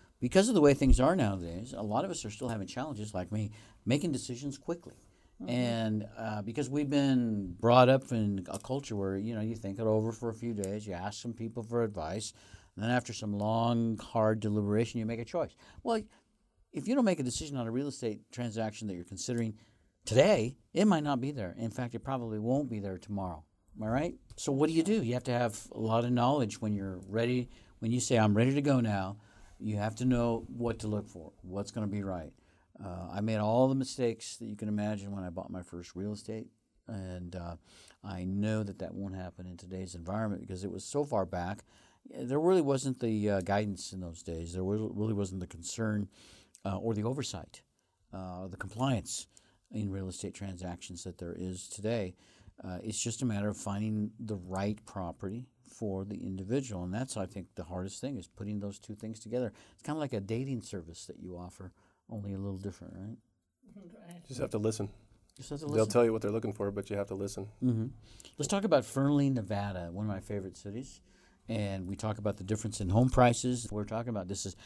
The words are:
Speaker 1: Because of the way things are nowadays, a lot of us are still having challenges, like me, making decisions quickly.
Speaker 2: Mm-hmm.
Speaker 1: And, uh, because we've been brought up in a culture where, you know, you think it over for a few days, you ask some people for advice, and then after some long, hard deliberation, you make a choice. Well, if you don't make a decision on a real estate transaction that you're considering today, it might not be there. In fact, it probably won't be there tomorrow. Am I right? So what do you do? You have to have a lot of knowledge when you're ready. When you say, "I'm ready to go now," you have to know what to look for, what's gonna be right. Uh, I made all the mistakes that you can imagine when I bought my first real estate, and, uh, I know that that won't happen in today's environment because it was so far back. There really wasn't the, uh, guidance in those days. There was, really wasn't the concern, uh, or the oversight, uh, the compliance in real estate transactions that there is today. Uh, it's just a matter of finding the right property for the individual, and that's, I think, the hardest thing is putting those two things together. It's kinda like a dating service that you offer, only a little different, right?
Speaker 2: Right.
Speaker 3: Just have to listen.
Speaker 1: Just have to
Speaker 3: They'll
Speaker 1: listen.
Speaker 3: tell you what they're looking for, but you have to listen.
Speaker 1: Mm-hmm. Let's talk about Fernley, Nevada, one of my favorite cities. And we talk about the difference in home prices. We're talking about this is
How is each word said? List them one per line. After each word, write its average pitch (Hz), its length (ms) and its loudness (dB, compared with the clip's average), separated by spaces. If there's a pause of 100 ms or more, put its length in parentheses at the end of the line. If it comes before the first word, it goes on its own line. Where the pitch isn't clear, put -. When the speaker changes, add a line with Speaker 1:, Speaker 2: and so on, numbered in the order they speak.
(200)
Speaker 1:
Because 190 280 6
of 240 60 4
the 175 60 8
way 143 140 10
things 135 260 10
are 151 160 8
nowadays, 95 600 0
a 98 60 -4
lot 110 220 0
of 190 60 -4
us - 140 -6
are 107 60 -6
still 110 180 -6
having 104 180 -4
challenges, 104 480 -6
like 90 180 -4
me, 107 200 -2 (340)
making 151 260 2
decisions 131 460 -6
quickly. - 360 -8 (460)
Speaker 2:
Mm-hmm. 127 100 -6
Speaker 1:
And, 113 580 0 (100)
uh, 107 240 -4
because 117 260 -4
we've 143 220 0
been 120 680 4
brought 123 280 10
up 135 240 4
in 101 380 2
a - 80 -6
culture 127 380 -6
where, 98 200 0
you 110 180 -2
know, 107 80 -4
you 110 120 -2
think 98 240 -8
it 117 80 -4
over 110 260 4
for 117 180 -6
a 107 40 -4
few 117 200 -4
days, 104 320 -4
you 95 80 -6
ask 98 260 -6
some 120 140 -6
people 113 280 -6
for 117 220 0
advice, 101 480 -4 (420)
and 101 100 -8
then 117 60 2
after 123 220 2
some 104 260 -4
long, 113 600 2
hard 110 420 2
deliberation, 107 580 2
you 110 80 -2
make 113 140 -4
a 117 40 -8
choice. 160 300 -2 (280)
Well, 226 180 0 (720)
if 156 160 -4
you 247 60 2
don't 262 100 6
make 175 160 4
a - 20 -2
decision 139 340 -4
on 120 100 -2
a 113 40 -2
real 131 180 0
estate 110 320 -4 (120)
transaction 110 560 -4
that 95 60 -4
you're 87 100 -8
considering 113 500 -2 (500)
today, 135 520 6 (180)
it 190 120 6
might 165 160 6
not 143 180 2
be 135 120 -2
there. 98 260 -6
In 113 120 -2
fact, 120 240 -4
it 110 60 -6
probably 120 380 -4
won't 131 320 2
be 107 100 -4
there 95 180 -4
tomorrow. 92 460 -6 (320)
Am 113 60 -8
I 107 60 -2
right? 147 260 2 (220)
So - 160 -2
what 143 160 6
do 160 60 0
you 165 80 6
do? 202 200 2
You 120 120 0
have 123 100 -2
to 123 80 0
have 120 260 2 (140)
a - 60 -8
lot 113 260 4
of 123 80 2
knowledge 120 480 4
when 107 140 0
you're 95 340 -4
ready. 120 400 2 (300)
When 113 140 0
you 123 80 2
say, 120 180 4
"I'm 107 180 8
ready 127 180 6
to 143 80 4
go 139 180 6
now," 101 360 0 (420)
you 104 180 -2
have 107 200 0
to 123 80 -2
know 120 440 4
what 117 320 -2
to 110 80 -4
look 104 200 0
for, 80 240 -16 (100)
what's 98 280 -6
gonna 107 160 -2
be 101 160 -2
right. 90 300 -4 (500)
Uh, 92 280 -8
I 104 120 -4
made 110 160 2
all 117 300 4
the 135 60 2
mistakes 127 640 -2
that 113 80 -12
you 107 120 -8
can 107 120 -4
imagine 104 440 -2
when 98 120 -6
I 90 60 -6
bought 87 200 -8
my 90 120 -8
first 87 340 -14
real 101 160 -4
estate, 110 360 -10 (380)
and, 90 480 -8
uh, 85 220 -8 (480)
I 92 200 -6
know 107 380 0
that 98 180 -8
that 85 140 -8
won't 95 200 -6
happen 90 320 -10
in 90 100 -12
today's 92 380 -8
environment 98 480 -2
because 92 200 -8
it 98 80 -4
was 95 140 -8
so 143 200 0
far 113 200 2
back. 90 400 -4 (500)
There 131 240 0
really 180 220 6
wasn't 135 400 2
the, 107 300 2
uh, 98 100 4
guidance 98 540 0
in 95 60 -8
those 85 220 -10
days. 85 300 -6
There 92 100 -2
was, 101 180 2 (140)
really 110 200 0
wasn't 95 260 -2
the 90 60 -6
concern, 104 640 -2 (580)
uh, 98 100 -2
or 110 180 -2
the 104 100 0
oversight, 120 580 -6 (500)
uh, 92 360 -8
the 92 100 -12
compliance 107 680 -2 (440)
in 104 200 -4
real 95 180 -4
estate 92 260 -8
transactions 90 680 -10
that 90 140 -10
there 85 180 -8
is 90 320 -8
today. 104 460 -2 (480)
Uh, 92 200 -8
it's 110 200 -4
just 117 200 -4
a - 20 4
matter 104 240 2
of 101 80 -2
finding 104 540 0 (100)
the 107 160 -6
right 95 480 -2
property 98 640 -6 (140)
for 98 420 -4
the 101 120 -6 (100)
individual, 98 580 -4
and 90 100 -4
that's, 127 220 -4
I 95 100 -2
think, 90 280 -10
the 90 100 -8
hardest 90 360 -8
thing 135 180 -6
is 90 100 -12
putting 104 320 -6
those 101 180 -8
two - 160 -14
things 110 240 -10
together. 120 340 -2 (200)
It's - 100 -20
kinda 151 160 -4
like 147 140 -4
a 104 80 -2
dating 113 420 -2
service 85 440 -12
that - 120 -14
you 90 180 -10
offer, 87 360 -12 (360)
only 101 260 -8
a 95 40 -4
little 98 180 -4
different, 90 380 -10
right? 98 240 -12 (920)
Speaker 2:
Right. - 180 -18
Speaker 3:
Just - 140 -10
have 131 100 -2
to 113 80 0
listen. 107 300 0 (480)
Speaker 1:
Just - 140 -14
have 143 80 -6
to 156 80 -12
Speaker 3:
They'll 147 80 -2
Speaker 1:
listen. 110 160 6
Speaker 3:
tell 120 140 6
you 113 80 6
what 110 100 -2
they're 104 80 0
looking 107 220 0
for, 101 180 -2
but 101 180 -4
you 104 80 -4
have 101 120 -2
to 98 80 -6
listen. 101 320 -6 (140)
Speaker 1:
Mm-hmm. 117 240 2 (520)
Let's 139 100 -2
talk 196 160 0
about 151 200 6
Fernley, 139 440 4
Nevada, 101 640 -2
one 104 140 -4
of - 20 0
my 95 120 -4
favorite 95 360 -6
cities. 113 440 -10 (480)
And 98 380 -4
we 98 80 -6
talk 110 240 -4
about 104 200 -2
the 95 60 -10
difference 104 360 -4
in 95 80 0
home 117 220 6
prices. 123 600 6
We're 104 140 -2
talking 113 240 -4
about 101 200 -4
this 98 180 -6
is 98 200 -8